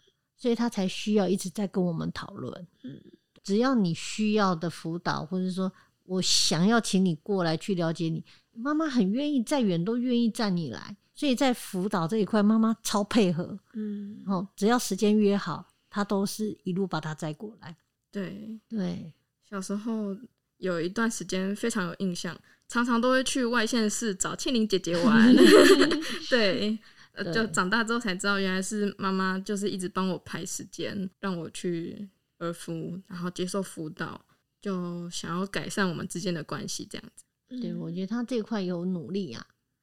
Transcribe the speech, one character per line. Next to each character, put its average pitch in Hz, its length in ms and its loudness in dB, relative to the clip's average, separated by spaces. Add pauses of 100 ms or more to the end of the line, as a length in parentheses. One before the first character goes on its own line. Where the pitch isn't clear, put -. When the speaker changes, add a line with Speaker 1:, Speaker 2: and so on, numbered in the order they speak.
(360)
Speaker 1:
所 247 140 0
以 233 40 4
她 233 140 0
才 196 180 0
需 208 280 -2
要 202 120 6
一 180 80 4
直 190 140 -4
在 202 180 -4
跟 185 160 0
我 175 80 2
们 165 220 -4
讨 - 220 -12
论。 147 320 -10 (160)
Speaker 2:
嗯。 135 180 -14 (420)
Speaker 1:
只 196 160 0
要 262 160 2
你 185 200 2
需 214 380 -2
要 202 220 4
的 165 140 -4
辅 165 300 -6
导， - 260 -4
或 185 140 -4
者 185 120 -2
说 185 220 -2 (320)
我 185 160 -2
想 - 460 4
要 226 120 6
请 196 240 2
你 180 140 2
过 190 280 -2
来 160 120 0
去 190 180 -4
了 170 160 0
解 165 200 -2
你， 160 120 -6 (300)
妈 254 220 -4
妈 311 120 0
很 240 240 2
愿 294 220 0
意， 262 100 2
再 277 200 0
远 175 200 2
都 226 140 -2
愿 240 240 2
意 233 100 4
载 214 200 -2
你 170 200 -2
来。 107 240 -12 (200)
所 - 120 -4
以 262 80 4
在 254 200 2
辅 185 340 -4
导 180 180 0
这 208 120 0
一 202 80 2
块， 214 160 2
妈 214 160 6
妈 220 240 2
超 208 200 0
配 202 300 4
合。 180 260 -4 (140)
Speaker 2:
嗯。 208 540 -8
Speaker 1:
哦， 190 280 -2
只 202 120 0
要 240 120 4
时 - 160 -2
间 208 220 4
约 202 180 6
好， 175 320 -4 (220)
她 202 160 -2
都 202 220 0
是 214 280 -4 (100)
一 185 100 -2
路 190 120 0
把 165 140 -4
她 156 140 -6
载 151 180 -6
过 214 300 -14
来。 160 120 -16 (360)
Speaker 3:
对。 208 580 -10
Speaker 1:
对。 180 420 -6 (380)
Speaker 3:
小 202 100 -10
时 190 160 -6
候 208 400 -4 (440)
有 180 200 -2
一 165 120 -2
段 226 200 0
时 190 140 -8
间 190 320 -2
非 233 140 -2
常 196 160 -2
有 - 140 -6
印 185 140 -2
象， 175 240 -8 (300)
常 240 160 0
常 240 160 2
都 254 120 4
会 262 120 4
去 254 220 0
外 233 200 0
县 226 220 2
市 202 260 -2
找 - 220 -2
庆 - 160 -4
龄 220 160 2
姐 190 100 2
姐 170 240 -2
玩。 226 320 8 (420)
Speaker 1:
<laughs> 302 520 0
Speaker 3:
对， 214 480 2 (360)
呃， - 100 -8
Speaker 1:
对。 208 100 -6
Speaker 3:
就 226 160 0
长 - 220 0
大 226 140 2
之 220 80 -2
后 233 80 0
才 196 140 -4
知 196 120 -4
道， 202 120 2
原 190 140 0
来 185 80 0
是 208 380 -2
妈 190 140 -2
妈 190 260 0
就 202 180 -4
是 196 140 -2
一 202 60 -6
直 180 120 -6
帮 190 200 -2
我 180 120 -2
排 - 240 -10
时 - 200 -8
间， - 440 -6 (120)
让 190 160 -4
我 165 140 -8
去 180 580 -6 (300)
儿 170 140 -6
福， 170 540 -8
然 180 100 -14
后 175 140 -4
接 180 160 -4
受 196 160 -4
辅 170 260 -10
导， - 360 -10 (360)
就 175 500 -6
想 170 280 -6
要 190 80 -2
改 - 220 -6
善 196 200 0
我 170 60 -2
们 147 140 -6
之 - 100 -8
间 175 160 -4
的 156 80 -6
关 - 260 -8
系 - 220 -8
这 - 80 -10
样 - 60 -14 (100)
子。 - 100 -20 (240)
Speaker 1:
对， 247 220 -8
Speaker 2:
嗯。 170 80 -6
Speaker 1:
我 165 140 -8
觉 175 80 -6
得 190 60 -4
她 233 180 -4
这 226 180 -4
块 208 180 -4
有 180 240 -2
努 175 280 -4
力 185 200 -4
啊。 - 140 -14 (360)